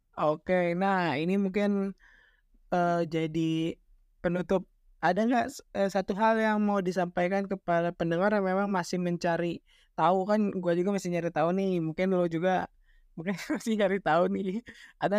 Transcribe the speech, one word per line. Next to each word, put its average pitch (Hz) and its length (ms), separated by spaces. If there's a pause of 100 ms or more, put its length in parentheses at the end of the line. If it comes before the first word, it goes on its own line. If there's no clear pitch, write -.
(180)
Oke, 175 560
nah 185 400
ini 170 240
mungkin, 196 560 (800)
eh, 175 320
jadi 160 720 (400)
penutup. 180 480 (320)
Ada 185 320
nggak 233 160
s-, - 160 (160)
eh, 196 80
satu 190 320
hal 220 240
yang 214 160
mau 208 240
disampaikan 180 640
kepada 175 480
pendengar 175 400
yang 202 80
memang 190 240
masih 190 320
mencari 170 640 (320)
tahu? 185 320
Kan 208 320
gua 175 160
juga 180 200
masih 180 200
nyari 170 160
tahu 165 240
nih, 190 280
mungkin 160 320
lo 175 120
juga 180 400 (480)
mungkin 175 200
<laughs> 254 240
masih 220 200
nyari 196 240
tahu 165 280
nih. 196 320 (360)
Ada 185 200